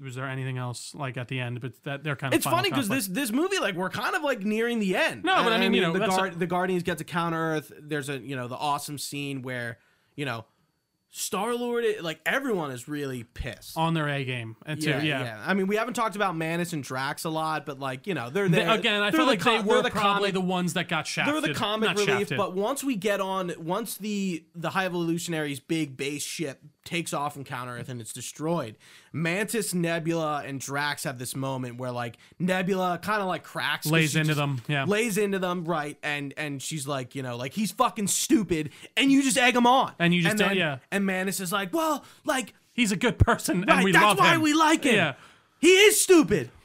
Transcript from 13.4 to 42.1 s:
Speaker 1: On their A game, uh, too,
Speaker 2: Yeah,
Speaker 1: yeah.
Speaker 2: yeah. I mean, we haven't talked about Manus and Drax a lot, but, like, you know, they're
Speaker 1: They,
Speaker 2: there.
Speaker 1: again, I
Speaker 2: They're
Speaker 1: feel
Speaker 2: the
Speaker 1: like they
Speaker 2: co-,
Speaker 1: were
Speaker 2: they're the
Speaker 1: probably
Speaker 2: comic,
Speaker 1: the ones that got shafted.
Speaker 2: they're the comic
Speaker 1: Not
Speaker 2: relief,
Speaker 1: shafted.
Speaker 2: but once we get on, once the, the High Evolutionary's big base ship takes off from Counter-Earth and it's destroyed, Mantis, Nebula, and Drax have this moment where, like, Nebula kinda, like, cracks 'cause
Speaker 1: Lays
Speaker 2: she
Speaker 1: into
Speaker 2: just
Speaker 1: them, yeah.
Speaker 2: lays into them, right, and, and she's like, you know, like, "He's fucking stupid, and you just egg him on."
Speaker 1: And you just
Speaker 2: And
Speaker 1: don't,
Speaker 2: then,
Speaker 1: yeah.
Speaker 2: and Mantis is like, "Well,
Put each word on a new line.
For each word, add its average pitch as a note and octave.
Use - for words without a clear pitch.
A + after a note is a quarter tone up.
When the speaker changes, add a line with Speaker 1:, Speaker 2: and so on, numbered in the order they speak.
Speaker 1:
On E3
their D3+
A C#3
game, A#2+
uh, D#3
too, D#3
Speaker 2:
Yeah, C#3
Speaker 1:
yeah. C#3+
Speaker 2:
yeah. A2
I F3
mean, F#3+
we G3+
haven't A3+
talked A3
about G3
Manus E3+
and D3
Drax C3+
a E3
lot, D#3
but, C#3
like, C3+
you G3
know, B2
they're F#3+
Speaker 1:
They, E3+
Speaker 2:
there. A3+
Speaker 1:
again, G#3
I G#3
Speaker 2:
They're D#4+
Speaker 1:
feel D#4
Speaker 2:
the C#4
Speaker 1:
like G#3
they A3+
Speaker 2:
co-, A3+
Speaker 1:
were G#3+
Speaker 2:
they're B3
the A#3+
Speaker 1:
probably G3+
Speaker 2:
comic, F#3
Speaker 1:
the F#3+
ones F3+
that F3
got D#3
shafted. C4
Speaker 2:
they're D#4
the D3+
comic G#3+
Speaker 1:
Not F3
Speaker 2:
relief, G3+
Speaker 1:
shafted. D3
Speaker 2:
but F3+
once A3
we C4+
get G3
on, F#3+
once F#3
the, G3
the E3
High F#3+
Evolutionary's E3
big D3+
base C#3
ship C#3
takes E3+
off D3
from C#3
Counter-Earth B2
and B2
it's -
destroyed, C#3
Mantis, F3+
Nebula, E3
and C3+
Drax C#3+
have C3+
this B2+
moment C3
where, B2+
like, A#2+
Nebula F#3
kinda, G3+
like, F3
cracks D3
'cause D3+
Speaker 1:
Lays D#3+
Speaker 2:
she D#3+
Speaker 1:
into D#3
Speaker 2:
just D3+
Speaker 1:
them, C#3+
yeah. C#3+
Speaker 2:
lays G#3
into G3
them, F3+
right, D3+
and, C#3+
and C#3+
she's C#3+
like, C3+
you C3+
know, B2
like, B2+
"He's G#3
fucking A3+
stupid, E3+
and C4+
you C#4
just C4+
egg B3
him A#3+
on." B3
Speaker 1:
And E3+
you F3
just E3+
Speaker 2:
And G#3+
Speaker 1:
don't, F#3
Speaker 2:
then, G3
Speaker 1:
yeah. D3+
Speaker 2:
and G3
Mantis F#3+
is F3+
like, G3
"Well, D#4+